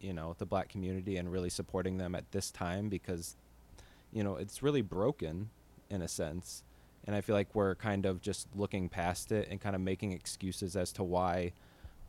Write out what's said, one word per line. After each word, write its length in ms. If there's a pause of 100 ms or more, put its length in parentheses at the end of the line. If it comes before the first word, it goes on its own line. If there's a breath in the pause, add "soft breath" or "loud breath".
you 120
know, 260
the 80
Black 220
community 480
and 160
really 180
supporting 480
them 160
at 180
this 180
time, 380
because, 480 (760 loud breath)
you 100
know, 140
it's 260
really 200
broken 680 (400)
in 120
a 60
sense. 540 (420 soft breath)
And 120
I 40
feel 140
like 200
we're 200
kind 320
of 160
just 320
looking 340
past 440
it 180
and 100
kinda 180
making 340
excuses 640
as 160
to 120
why 480 (560 loud breath)